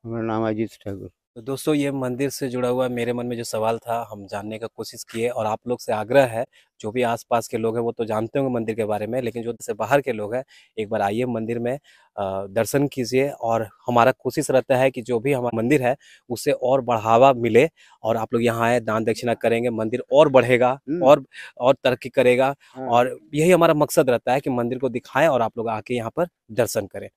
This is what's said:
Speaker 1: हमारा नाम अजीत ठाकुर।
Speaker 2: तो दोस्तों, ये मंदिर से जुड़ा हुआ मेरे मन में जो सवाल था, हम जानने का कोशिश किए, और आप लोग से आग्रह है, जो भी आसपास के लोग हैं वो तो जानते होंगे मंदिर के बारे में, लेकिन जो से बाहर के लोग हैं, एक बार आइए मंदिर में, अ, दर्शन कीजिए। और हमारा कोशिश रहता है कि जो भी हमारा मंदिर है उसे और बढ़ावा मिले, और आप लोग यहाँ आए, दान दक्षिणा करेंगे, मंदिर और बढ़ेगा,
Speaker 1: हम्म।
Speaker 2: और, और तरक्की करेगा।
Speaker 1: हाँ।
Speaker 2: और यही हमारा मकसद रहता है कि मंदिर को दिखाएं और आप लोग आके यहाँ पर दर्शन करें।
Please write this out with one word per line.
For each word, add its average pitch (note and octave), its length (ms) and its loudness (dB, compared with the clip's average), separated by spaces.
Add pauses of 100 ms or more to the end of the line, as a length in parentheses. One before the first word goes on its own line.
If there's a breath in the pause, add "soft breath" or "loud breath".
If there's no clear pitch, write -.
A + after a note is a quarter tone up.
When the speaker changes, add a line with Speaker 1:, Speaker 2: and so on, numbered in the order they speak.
Speaker 1:
हमारा A2+ 180 -6
नाम A2 260 -2
अजीत A2 240 -4
ठाकुर। G2 380 -12 (240)
Speaker 2:
तो A#2+ 80 -18
दोस्तों, C3+ 320 -4
ये C#3+ 160 0
मंदिर C3 400 -4
से C#3 180 -8
जुड़ा B2 200 -2
हुआ B2+ 200 0
मेरे A#2+ 240 -2
मन A#2+ 140 -4
में B2 100 -6
जो A#2 80 -8
सवाल A2+ 340 -2
था, A#2 320 -6
हम G2+ 160 -16
जानने G#2+ 320 -10
का A2+ 80 -10
कोशिश - 380 -14
किए, A2+ 240 -4
और A2+ 180 -4
आप G#2+ 220 -4
लोग A#2+ 120 -4
से - 120 -4
आग्रह A#2 340 2
है, A2+ 180 -6 (360 soft breath)
जो G#2+ 100 -8
भी B2 120 -2
आसपास A#2 460 -2
के B2 80 -8
लोग A2+ 200 -2
हैं A#2+ 60 -2
वो A#2 100 -4
तो A#2 120 -6
जानते A2+ 340 -4
होंगे C3 160 -2
मंदिर A2+ 200 -4
के A2 100 -4
बारे G#2 220 -4
में, B2 160 -4
लेकिन A#2 200 -6
जो A#2 180 -8
से - 120 -10
बाहर A#2 280 2
के C3 120 -6
लोग G#2+ 220 -6
हैं, C3 100 -6 (340 soft breath)
एक G#2+ 100 -6
बार A2 140 -2
आइए G#2+ 220 -2
मंदिर A#2 340 -4
में, A#2+ 160 -4
अ, G2 720 -8
दर्शन A2+ 420 0
कीजिए। B2+ 420 -2
और A2+ 380 -2 (180)
हमारा A#2+ 260 6
कोशिश - 380 -4
रहता C3 260 2
है C3+ 140 2
कि B2+ 120 -10
जो A#2+ 180 -2
भी C3+ 120 -2
हमारा A#2+ 240 -2
मंदिर B2+ 260 2
है B2 140 0 (340 soft breath)
उसे B2+ 220 -2
और C3 280 0
बढ़ावा A#2 520 4
मिले, A#2+ 360 4 (340 soft breath)
और A2+ 140 0
आप A2 180 -6
लोग A#2 80 0
यहाँ A#2 240 0
आए, A#2+ 140 2
दान A2+ 240 -2
दक्षिणा A2+ 300 -2
करेंगे, A#2 360 0
मंदिर A2+ 420 -4
और D3 160 8
बढ़ेगा, B2 420 6 (180)
Speaker 1:
हम्म। D#3 140 -4
Speaker 2:
और, C#3 220 8 (340 loud breath)
और B2+ 160 4
तरक्की B2+ 340 -2
करेगा। C3 520 2
Speaker 1:
हाँ। C3 280 -12
Speaker 2:
और B2 300 2 (160)
यही D#3 160 4
हमारा E3+ 240 6
मकसद D3 360 2
रहता A#2+ 220 0
है C#3 80 0
कि C#3+ 100 -6
मंदिर A#2+ 280 -2
को C3 100 -4
दिखाएं C3 400 0
और B2 140 2
आप A2 160 -4
लोग A2+ 100 -4
आके A2 260 -6
यहाँ A2+ 220 -4
पर E3+ 120 -2 (240)
दर्शन G#2+ 340 -2
करें। G2+ 300 -14